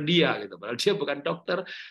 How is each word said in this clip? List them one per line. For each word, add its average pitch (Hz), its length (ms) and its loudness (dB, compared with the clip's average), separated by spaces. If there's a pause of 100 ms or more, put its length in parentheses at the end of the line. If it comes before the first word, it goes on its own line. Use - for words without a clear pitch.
dia 160 220 6 (100)
gitu. 95 160 -10
Padahal 107 240 -6
dia 202 160 4
bukan 143 240 -2
dokter, 175 380 -4 (340)